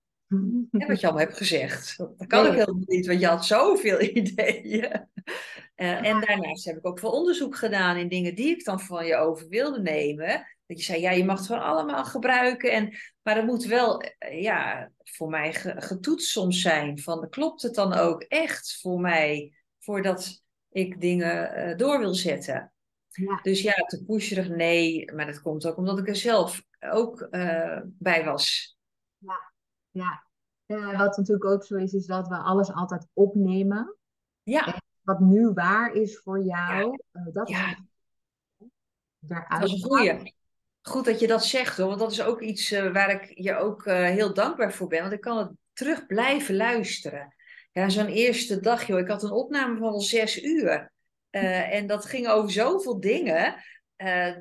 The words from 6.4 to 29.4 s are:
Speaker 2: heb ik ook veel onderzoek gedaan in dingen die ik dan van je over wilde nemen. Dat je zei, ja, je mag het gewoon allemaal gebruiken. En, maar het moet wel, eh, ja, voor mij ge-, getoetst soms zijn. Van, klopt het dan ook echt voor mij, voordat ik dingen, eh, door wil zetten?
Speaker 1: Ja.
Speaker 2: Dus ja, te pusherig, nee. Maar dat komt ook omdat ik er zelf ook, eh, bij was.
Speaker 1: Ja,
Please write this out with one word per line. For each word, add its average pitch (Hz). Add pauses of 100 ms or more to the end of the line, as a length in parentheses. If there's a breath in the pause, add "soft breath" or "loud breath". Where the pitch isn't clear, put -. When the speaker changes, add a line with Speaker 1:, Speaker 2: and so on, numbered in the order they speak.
Speaker 2:
heb 165
ik -
ook 180
veel 220
onderzoek 339
gedaan 190
in 175
dingen 180
die 247
ik -
dan 185
van 170
je 160
over 160
wilde 254
nemen. 156 (200 loud breath)
Dat 165
je 160
zei, 165
ja, 180
je 185
mag 190
het 190
gewoon 233
allemaal 294
gebruiken. 247
En, 214 (280 loud breath)
maar 214
het 220
moet 233
wel, 233
eh, -
ja, 135 (120)
voor -
mij 156
ge-, -
getoetst -
soms 180
zijn. 147
Van, 160
klopt 320
het 233
dan 196
ook 170
echt -
voor 180
mij, 151 (260)
voordat 190 (280)
ik 185
dingen, 170
eh, 170
door 277
wil 202
zetten? 143 (360)
Speaker 1:
Ja. 190
Speaker 2:
Dus 190
ja, 208
te 185
pusherig, 202
nee. 165
Maar 151
dat 147
komt 156
ook 165
omdat 190
ik 196
er 202
zelf 208 (180)
ook, 233
eh, 165
bij 180
was. - (420)
Speaker 1:
Ja, 185 (380)